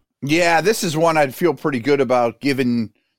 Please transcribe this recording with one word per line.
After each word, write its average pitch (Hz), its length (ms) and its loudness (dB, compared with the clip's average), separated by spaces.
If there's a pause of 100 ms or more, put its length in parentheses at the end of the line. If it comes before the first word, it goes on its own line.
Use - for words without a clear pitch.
(220)
Yeah, 165 400 2
this 214 240 -2
is 156 100 -4
one 160 220 2
I'd 139 180 0
feel 170 180 0
pretty 135 280 -4
good 143 180 0
about 120 400 0
given 123 540 -2 (260)